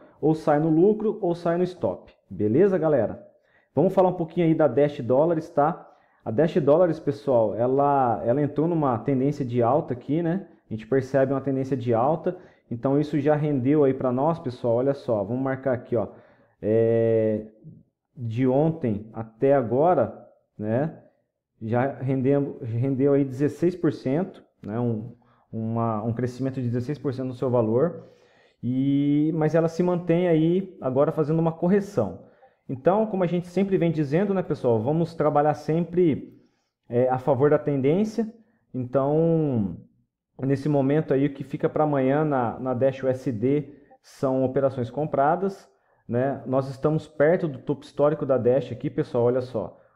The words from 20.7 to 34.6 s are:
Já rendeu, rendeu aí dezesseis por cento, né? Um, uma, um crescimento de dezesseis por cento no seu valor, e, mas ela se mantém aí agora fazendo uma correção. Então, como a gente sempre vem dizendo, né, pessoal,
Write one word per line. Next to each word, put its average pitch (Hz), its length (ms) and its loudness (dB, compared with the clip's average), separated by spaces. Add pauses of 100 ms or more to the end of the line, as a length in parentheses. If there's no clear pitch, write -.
Já 123 360 -2
rendeu, 135 640 0
rendeu 131 500 0
aí 139 120 4
dezesseis 143 520 -2
por 156 160 0
cento, 151 540 -4 (160)
né? 104 160 -8
Um, 120 360 -4 (380)
uma, 113 500 -4
um 117 100 -2
crescimento 127 480 -4
de 120 80 -4
dezesseis 123 300 -4
por 143 160 -4
cento 131 140 -6
no 127 60 -10
seu 127 160 -4
valor, 120 580 0 (540)
e, 139 720 0
mas 151 200 0
ela 165 140 2
se 165 140 -2
mantém 180 460 0
aí 170 520 2
agora 139 320 0
fazendo 156 260 0
uma 165 140 0
correção. 175 760 -2 (420)
Então, 175 380 2
como 190 160 -4
a 175 40 2
gente 175 200 -4
sempre 190 320 0
vem 165 140 2
dizendo, 156 420 0
né, 180 80 0
pessoal, 117 400 0